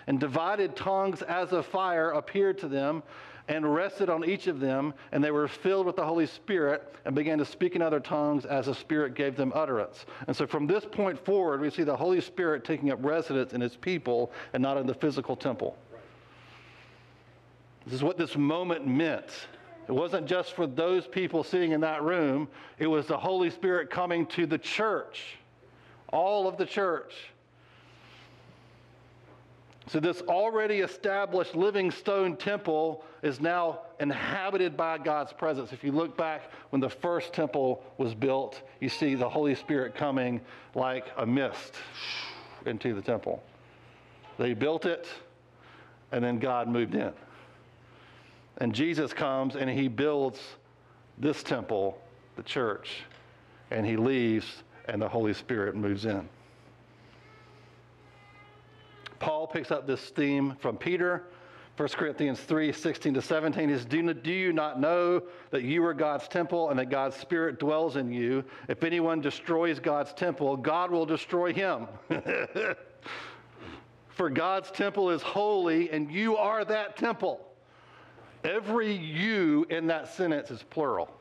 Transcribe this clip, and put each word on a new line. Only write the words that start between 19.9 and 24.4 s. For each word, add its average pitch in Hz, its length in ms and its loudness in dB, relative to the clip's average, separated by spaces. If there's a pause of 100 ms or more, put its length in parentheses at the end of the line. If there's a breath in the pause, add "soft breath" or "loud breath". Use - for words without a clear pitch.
wasn't 165 340 0
just 175 280 0
for 175 120 0
those 165 400 2
people 170 380 0
sitting 175 280 2
in 156 100 2
that 156 220 0
room. 151 440 2 (320 loud breath)
It 156 80 2
was 156 180 2
the 156 120 0
Holy 180 340 2
Spirit 180 400 0
coming 175 360 0
to 170 200 0